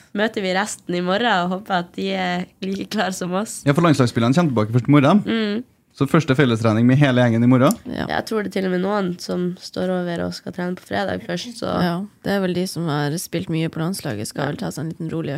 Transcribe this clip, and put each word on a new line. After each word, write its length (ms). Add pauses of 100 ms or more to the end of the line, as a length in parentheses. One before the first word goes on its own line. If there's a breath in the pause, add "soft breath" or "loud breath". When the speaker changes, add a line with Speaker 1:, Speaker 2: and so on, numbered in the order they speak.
(140)
Speaker 1:
møter 320
vi 80
resten 420
i 60
morgen 460
og 80
håper 240
at 180
de 160
er 320 (160)
like 320
klar 180
som 220
oss. 320
Speaker 2:
Ja, 80
for 80
landslagsspillerne 560
kommer 160
tilbake 220
først 160
i 20
morgen. 320
Speaker 1:
Mm. 380 (340)
Speaker 2:
Så 140
første 260
fellestrening 480
med 140
hele 240
gjengen 180
i 80
morgen. 240 (140)
Speaker 3:
Ja. 180
Speaker 1:
Jeg 220
tror 160
det 80
er 100
til 60
og 80
med 80
noen 360
som 260 (120)
står 380
over 320
og 80
skal 180
trene 240
på 80
fredag 400
først, 320
så 240
Speaker 3:
Ja, 160 (240)
det 140
er 100
vel 80
de 140
som 240
har 260
spilt 320
mye 220
på 100
landslaget, 480
skal 220
vel 100
ta 80
seg 160
en 80
liten 160
rolig 280